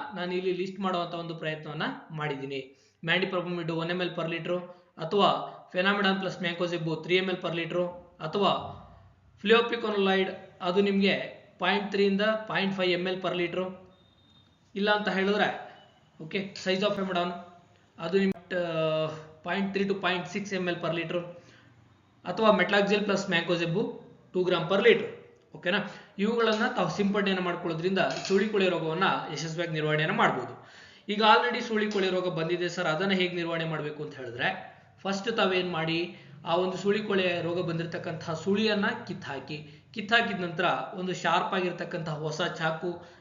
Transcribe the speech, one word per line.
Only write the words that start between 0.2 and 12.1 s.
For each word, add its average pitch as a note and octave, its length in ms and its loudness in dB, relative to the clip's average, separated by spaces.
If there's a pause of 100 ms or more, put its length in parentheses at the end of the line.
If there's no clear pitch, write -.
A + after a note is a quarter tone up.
ಇಲ್ಲಿ F#3 200 0
ಲಿಸ್ಟ್ F#3+ 260 -6
ಮಾಡುವಂತ F3 340 -2
ಒಂದು E3 220 -8
ಪ್ರಯತ್ನವನ್ನ D#3 480 -6 (280)
ಮಾಡಿದ್ದೀನಿ. C#3 800 -8 (140)
ಮ್ಯಾಂಡಿಪ್ರೋಪಮಿಡ್ F3 680 0
ಒನ್ E3 180 -2
ಎಮ್ F3+ 120 -2
ಎಲ್ E3+ 140 -2
per E3 120 -2
ಲೀಟರ್, E3+ 340 -2 (360)
ಅಥವಾ E3 320 4 (420)
ಫೆನಾಮಿಡಾನ್ F#3+ 480 2
ಪ್ಲಸ್ F#3 220 -4
ಮ್ಯಾಂಕೋಜೆಬ್ E3 640 -2
ತ್ರೀ E3+ 120 2
ಎಮ್ F#3+ 140 2
ಎಲ್ F3+ 120 -2
per E3 140 -4
ಲೀಟರ್, E3+ 300 0 (360)
ಅಥವಾ E3+ 320 2 (880)
ಫ್ಲೋಪಿಕೊನೊಲೈಡ್ G#3 880 4 (300)
ಅದು F#3 200 2
ನಿಮ್ಗೆ G3 320 4 (460)
ಪಾಯಿಂಟ್ G3 320 0
ತ್ರೀ G3+ 140 4
ಇಂದ G3 160 4